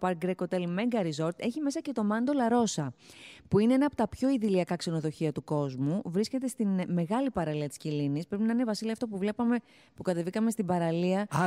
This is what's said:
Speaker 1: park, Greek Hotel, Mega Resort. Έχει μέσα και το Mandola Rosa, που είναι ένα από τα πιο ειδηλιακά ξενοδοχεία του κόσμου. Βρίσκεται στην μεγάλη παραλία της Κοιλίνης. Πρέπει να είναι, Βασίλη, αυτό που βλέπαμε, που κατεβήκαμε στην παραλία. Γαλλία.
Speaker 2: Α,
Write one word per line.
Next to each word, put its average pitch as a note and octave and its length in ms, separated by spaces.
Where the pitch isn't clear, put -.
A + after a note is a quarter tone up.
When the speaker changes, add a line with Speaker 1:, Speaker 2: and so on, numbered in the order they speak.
Speaker 1:
park, F#3 140
Greek F#3 100
Hotel, F#3 140
Mega G3+ 480
Resort. D#3+ 260
Έχει B3 240
μέσα C#4+ 200
και D4 120
το A3 180
Mandola A#3+ 420
Rosa, A3 340
που F#3+ 100
είναι A#3 160
ένα C4+ 120
από - 100
τα A3 120
πιο - 200
ειδηλιακά G3 480
ξενοδοχεία D#3+ 560
του C#3+ 120
κόσμου. C#3+ 600
Βρίσκεται G#3+ 440
στην A3 200
μεγάλη G3 440
παραλία D3+ 380
της - 80
Κοιλίνης. D3 500
Πρέπει G3+ 160
να A3+ 100
είναι, A#3+ 120
Βασίλη, A3 260
αυτό A3+ 160
που G3+ 120
βλέπαμε, A#3 380
που - 80
κατεβήκαμε F#3 480
στην G3+ 160
παραλία. F3+ 80
Γαλλία. F3+ 440
Speaker 2:
Α, E3 160